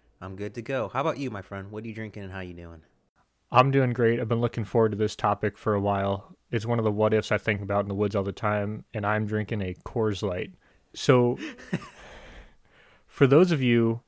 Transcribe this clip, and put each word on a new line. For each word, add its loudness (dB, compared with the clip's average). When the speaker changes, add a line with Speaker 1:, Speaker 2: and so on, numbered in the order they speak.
Speaker 1:
I'm -10
good -8
to -8
go. -4
How -4
about -2
you, -6
my -8
friend? -12
What -10
are -10
you -10
drinking -10
and -12
how -10
you -10
doing? -16
Speaker 2:
I'm 6
doing 2
great. 2
I've -4
been 0
looking -2
forward 2
to -4
this -2
topic -2
for 0
a 0
while. -2
It's -4
one 0
of 0
the 2
what 2
ifs 0
I 2
think -2
about 0
in -6
the -4
woods 0
all 2
the -4
time, -4
and -4
I'm 0
drinking -2
a -4
Coors -2
Light. -4
So, 4
<laughs> -20
for 4
those 6
of 0
you 4